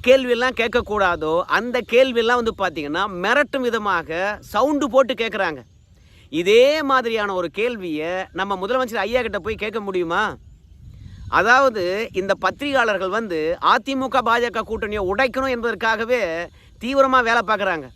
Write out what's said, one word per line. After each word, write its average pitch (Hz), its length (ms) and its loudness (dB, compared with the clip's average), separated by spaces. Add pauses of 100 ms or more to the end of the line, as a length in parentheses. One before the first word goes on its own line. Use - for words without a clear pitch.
கேள்வியெல்லாம் 247 540 4
கேட்கக்கூடாதோ 185 800 0
அந்த 233 400 -2 (120)
கேள்வியெல்லாம் 240 500 4
வந்து 226 160 -4
பாத்தீங்கன்னா, 170 460 -4 (180)
மிரட்டும் 254 460 0
விதமாக 190 720 -2
சவுண்டு 277 500 0
போட்டு 262 240 2
கேட்குறாங்க. 190 480 -4 (680)
இதே 240 540 4
மாதிரியான 226 520 0
ஒரு 175 160 -2
கேள்வியை 180 640 -4 (200)
நம்ம 196 240 -4
முதலமைச்சர் 233 500 -2
ஐயா 247 140 0
கிட்ட 208 180 -4
போய் 208 160 -6
கேட்க 208 260 -6
முடியுமா? 185 560 -2 (920)
அதாவது, 214 840 4
இந்த 190 220 0
பத்திரிகையாளர்கள் 202 720 0
வந்து 180 540 -2
அதிமுக, 254 560 0
பா 233 200 2
ஜ 240 120 0
க 226 120 -4
கூட்டணியை 214 480 -6
உடைக்கணும் 262 380 0
என்பதற்காகவே 226 720 -2 (600)
தீவிரமா 262 420 4
வேலை 226 240 2
பார்க்குறாங்க. 185 500 -2